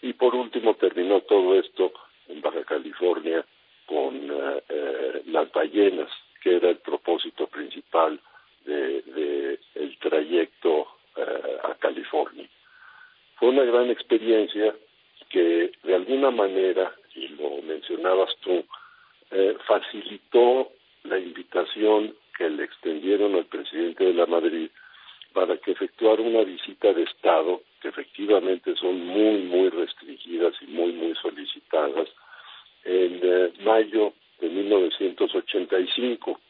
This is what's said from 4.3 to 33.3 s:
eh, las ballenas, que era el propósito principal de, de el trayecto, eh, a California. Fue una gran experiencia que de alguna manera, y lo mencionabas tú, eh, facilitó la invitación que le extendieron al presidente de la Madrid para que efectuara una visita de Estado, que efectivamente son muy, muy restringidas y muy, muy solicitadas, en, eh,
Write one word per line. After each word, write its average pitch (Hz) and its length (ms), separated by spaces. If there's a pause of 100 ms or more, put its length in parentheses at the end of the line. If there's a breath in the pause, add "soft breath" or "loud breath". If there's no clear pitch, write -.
eh, 69 580
las 78 260
ballenas, 80 580 (320)
que 90 140
era 87 140
el 82 80
propósito - 720
principal 82 680 (460 soft breath)
de, 71 380
de 69 560 (160)
el 73 240
trayecto, 78 920 (280)
eh, - 480
a - 100
California. - 760 (880 loud breath)
Fue 120 120
una 131 160
gran 123 260
experiencia 110 840 (540)
que 85 440 (100)
de 92 120
alguna 131 360
manera, 95 640 (200)
y - 140
lo 73 340
mencionabas 95 800
tú, 90 240 (680 loud breath)
eh, 95 260 (100)
facilitó 120 1040 (320)
la 95 140
invitación 104 960 (220)
que 85 120
le 73 160
extendieron 95 720
al 85 120
presidente - 580
de 92 100
la 85 120
Madrid 160 440 (640 loud breath)
para 90 260
que - 140
efectuara 110 500
una 113 200
visita 95 500
de 85 120
Estado, 85 580 (180)
que - 80
efectivamente 95 880
son 90 300
muy, 104 360
muy 90 280
restringidas 85 880
y - 60
muy, 85 260
muy 82 240
solicitadas, 80 920 (760 loud breath)
en, 90 380
eh, 90 380